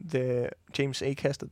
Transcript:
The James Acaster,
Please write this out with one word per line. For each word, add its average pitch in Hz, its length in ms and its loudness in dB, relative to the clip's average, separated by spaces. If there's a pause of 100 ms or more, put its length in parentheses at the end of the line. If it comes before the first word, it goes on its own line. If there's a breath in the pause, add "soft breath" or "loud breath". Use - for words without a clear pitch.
The 127 400 2 (300)
James 139 220 0
Acaster, 139 500 0